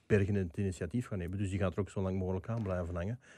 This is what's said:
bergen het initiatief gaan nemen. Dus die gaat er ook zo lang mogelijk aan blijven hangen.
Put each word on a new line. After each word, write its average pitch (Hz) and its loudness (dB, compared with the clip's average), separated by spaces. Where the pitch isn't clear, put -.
bergen 101 4
het 92 0
initiatief 98 -2
gaan 104 -4
nemen. 90 -4
Dus 98 0
die 95 0
gaat 92 2
er - -4
ook 98 0
zo 101 -4
lang 95 0
mogelijk 92 -2
aan 113 0
blijven 90 -2
hangen. 95 -2